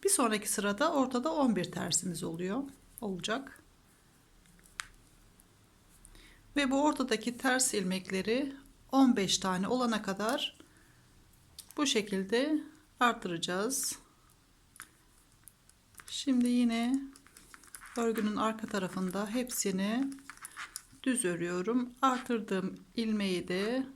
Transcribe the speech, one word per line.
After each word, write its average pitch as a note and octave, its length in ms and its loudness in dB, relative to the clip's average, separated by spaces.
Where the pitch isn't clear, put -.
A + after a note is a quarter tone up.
Bir G4 40 4
sonraki G#3+ 440 2
sırada G#3 400 2
ortada C4 400 2
on C4+ 240 4
bir F3 160 -2
tersimiz F3+ 520 -2
oluyor, F#3 380 -4
olacak. G#3 640 -6
Ve C#4 140 2
bu C#4 120 4
ortadaki B3 540 0
ters C4 380 2
ilmekleri F#3+ 840 -2
on C4 240 8
beş F#3+ 220 2
tane F#3+ 300 0
olana A#3 340 0
kadar G#3+ 560 -2
bu D4+ 100 2
şekilde A#3 760 0
arttıracağız. G3+ 1000 -2
Şimdi B3 420 2
yine B3 520 2
örgünün A3 400 0
arka A3 300 -2
tarafında F#3 600 -2
hepsini A3+ 840 -2
düz B3+ 220 0
örüyorum. F3+ 680 0
Arttırdığım G#3 760 0
ilmeği G#3 520 0
de A3 480 0